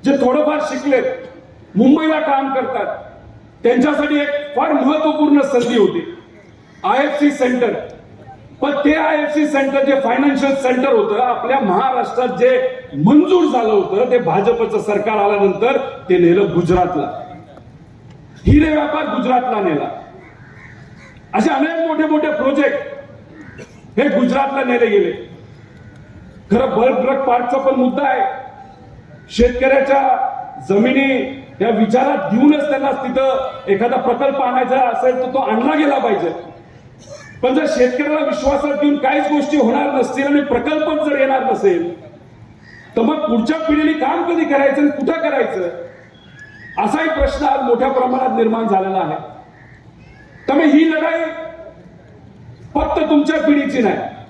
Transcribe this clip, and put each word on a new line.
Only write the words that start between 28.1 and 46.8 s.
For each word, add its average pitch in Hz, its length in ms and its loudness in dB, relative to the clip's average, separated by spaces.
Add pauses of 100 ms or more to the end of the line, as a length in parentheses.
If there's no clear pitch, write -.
शेतकऱ्याच्या 269 680 2 (680)
जमिनी 254 380 2 (540)
या 214 100 0
विचारात 220 640 0
घेऊनच 285 380 4
त्यांना 269 200 0 (120)
तिथं 254 680 -4
एखादा 240 260 0
प्रकल्प 262 440 -2
आणायचा 254 460 0
असेल 254 320 0
तर 233 140 -4
तो 269 60 2
आणला 240 360 0
गेला 277 220 2
पाहिजे. 185 320 -2 (1120)
पण 262 120 0
जर 302 140 2
शेतकऱ्याला 285 580 0
विश्वासात 277 480 -2
घेऊन 294 240 2
काहीच 294 320 0
गोष्टी 294 260 0
होणार 277 360 2
नसतील 269 340 -2
आणि 285 160 4
प्रकल्पच 302 600 -2
जर 277 140 0
येणार 262 260 0
नसेल 190 480 0 (1040)
तर 233 60 2
मग 294 240 0
पुढच्या 233 320 0
पिढीने 311 360 0
काम 320 300 -2
कधी 330 200 -2
करायचं 277 360 2
आणि 294 100 2
कुठं 320 300 -4
करायचं - 1600 -8